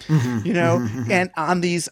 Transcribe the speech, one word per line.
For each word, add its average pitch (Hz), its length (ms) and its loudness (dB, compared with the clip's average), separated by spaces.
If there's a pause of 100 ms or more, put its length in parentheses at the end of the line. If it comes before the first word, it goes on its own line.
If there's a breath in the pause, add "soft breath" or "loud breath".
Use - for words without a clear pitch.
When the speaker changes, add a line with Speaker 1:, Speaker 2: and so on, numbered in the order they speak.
Speaker 1:
Mm-hmm, 123 360 2
Speaker 2:
you 180 80 0
know, 170 260 2
Speaker 1:
mm-hmm, 120 240 -4
mm-hmm. 113 100 -4
Speaker 2:
and 185 240 0
on 170 240 0
these, 175 300 -2